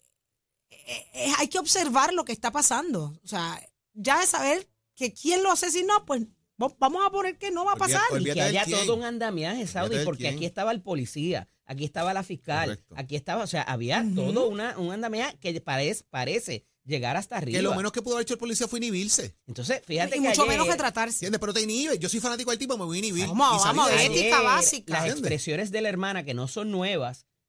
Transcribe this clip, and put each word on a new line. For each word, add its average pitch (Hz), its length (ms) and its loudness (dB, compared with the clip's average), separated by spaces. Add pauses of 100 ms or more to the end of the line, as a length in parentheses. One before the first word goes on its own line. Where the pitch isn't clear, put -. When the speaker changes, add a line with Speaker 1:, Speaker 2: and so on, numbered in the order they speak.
(680)
Speaker 1:
eh, - 440 -14
eh, 277 260 0
hay 294 80 4
que 359 120 -2
observar 311 540 4
lo 339 100 2
que - 80 -8
está 233 200 -4
pasando. 233 720 0
O 185 40 -20
sea, 170 320 -4 (340)
ya 254 260 2
de - 80 2
saber 294 420 0 (260)
que 247 180 -2
quién 359 280 2
lo 381 100 6
asesinó, 370 540 2
pues 262 160 0 (400)
va-, 269 160 -2
vamos 320 280 2
a 392 40 2
poner 381 300 -2
que 403 100 -6
no 349 160 -2
va 403 60 2
a - 20 2
Speaker 2:
Olvídate, 381 200 4
Speaker 1:
pasar. 427 160 4
Speaker 3:
Y - 20 -4
que - 60 2
Speaker 2:
olvídate - 240 0
del - 80 2
Speaker 3:
haya - 160 2
Speaker 2:
quién. 208 200 0
Speaker 3:
todo 226 100 2
un 233 80 -2
andamiaje, 220 640 -4
Saudi, 180 200 -4
Speaker 2:
Olvídate 220 120 -2
del 190 80 -2
Speaker 3:
porque 135 200 -4
Speaker 2:
quién. 143 100 -2
Speaker 3:
aquí 165 100 -6
estaba 196 260 -2
el 208 120 -4
policía, 147 640 -4 (180)
aquí 139 180 -8
estaba 175 300 -2
la 190 80 -2
fiscal, 160 480 -4
Speaker 2:
Correcto. - 260 -12
Speaker 3:
aquí 139 200 -8
estaba, 180 280 -4
o 180 40 -6
sea, 160 160 -2
había 127 400 0
Speaker 1:
Ujú. 208 120 0
Speaker 3:
todo 240 340 2
una, 214 280 -4
un 175 140 -2
andamiaje 226 480 -4
que 170 200 -4
parece, 143 520 -2
parece 143 540 -4 (200)
llegar 131 320 -2
hasta 208 200 -6
arriba. 139 200 -2
Speaker 2:
Que 185 60 2
lo 190 120 2
menos 202 160 -2
que 233 120 -4
pudo 240 120 -2
haber 233 100 0
hecho 247 100 -4
el 233 40 -4
policía 233 280 -2
fue 240 100 -4
inhibirse. 208 580 -2 (120)
Speaker 3:
Entonces, 127 360 -4
fíjate 175 340 -2
Speaker 1:
Y 285 40 0
Speaker 3:
que 269 60 2
Speaker 1:
mucho 220 160 4
Speaker 3:
ayer 277 80 4
Speaker 1:
menos 302 160 2
retratarse. 233 480 0
Speaker 2:
¿Entiendes? 208 240 -2
Pero 202 140 -4
te 220 80 2
inhibes. 233 360 0
Yo 156 120 -4
soy 233 100 -2
fanático 240 320 -2
del 233 80 -2
tipo, 262 180 -4
me 190 60 -6
voy 170 140 -4
a - 20 -2
inhibir. 202 280 -2
Speaker 1:
Vamos, 233 280 4
Speaker 2:
Y 196 80 4
salí 226 140 4
Speaker 1:
vamos, 285 140 6
Speaker 2:
de 220 120 6
eso. 269 100 4
Speaker 1:
ética 214 240 4
Speaker 3:
Ayer 240 60 4
Speaker 1:
básica. 247 500 2
Speaker 3:
las 160 100 2
Speaker 2:
¿Entiendes? 277 200 -2
Speaker 3:
expresiones 165 480 -2
de 214 100 -2
la 214 80 0
hermana, 190 360 -2
que 135 80 -4
no 123 160 -2
son 214 220 -4
nuevas, 180 540 -2 (240)